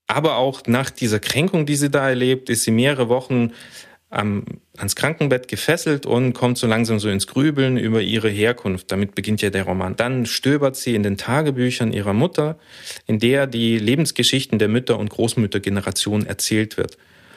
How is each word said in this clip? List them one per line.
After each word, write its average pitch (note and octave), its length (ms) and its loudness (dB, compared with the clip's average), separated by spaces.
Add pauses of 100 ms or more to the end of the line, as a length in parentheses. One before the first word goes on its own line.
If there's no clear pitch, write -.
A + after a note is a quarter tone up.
aber C#3+ 280 2
auch C3 320 0
nach B2 220 2
dieser G#2+ 280 0
Kränkung, D#3 480 0
die D3 80 0
sie C#3+ 160 0
da C#3 180 2
erlebt, C3 400 0
ist A#2 140 0
sie - 80 0
mehrere B2 380 2
Wochen B2 420 0 (580)
am, G#2 360 -2 (320)
ans - 180 -4
Krankenbett C#3+ 540 0
gefesselt D#3 580 0
und B2+ 260 2
kommt B2 260 0
so B2 100 0
langsam A2+ 320 2
so G#2 80 0
ins G2 180 0
Grübeln C#3 500 2
über A2+ 240 2
ihre G#2+ 280 0
Herkunft. G#2 640 -2
Damit G2 240 -2
beginnt G#2+ 260 -2
ja G2+ 80 2
der F#2+ 140 -2
Roman. F#2 320 -2
Dann B2 300 0
stöbert C#3 500 0
sie A#2+ 180 -2
in G#2 80 2
den G2+ 140 0
Tagebüchern B2 760 0
ihrer G2+ 200 -2
Mutter, D3+ 440 0 (520)
in A2 100 0
der C3 300 2
die A#2 300 0
Lebensgeschichten C3 800 0
der G#2+ 80 2
Mütter- A2+ 320 0
und G#2 100 -4
Großmüttergeneration G#2 1120 0
erzählt G#2+ 520 -2
wird. - 220 -4 (380)